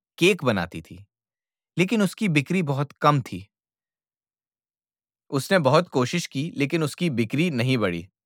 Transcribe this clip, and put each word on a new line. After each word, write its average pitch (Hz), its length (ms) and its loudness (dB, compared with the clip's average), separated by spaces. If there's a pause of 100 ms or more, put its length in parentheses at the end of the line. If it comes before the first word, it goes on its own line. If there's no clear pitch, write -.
(180)
केक 180 260 4
बनाती 95 380 -2
थी, 90 240 -20 (720)
लेकिन 196 240 2
उसकी 202 280 -2
बिक्री 165 340 0
बहुत 139 280 -4
कम 147 300 2
थी। 95 260 -10 (1800)
उसने 147 300 2
बहुत 151 300 4
कोशिश 139 380 -2
की, 151 280 -6
लेकिन 156 280 -2
उसकी 170 260 -2
बिक्री 127 400 0
नहीं 127 280 0
बढ़ी। 90 320 -2 (160)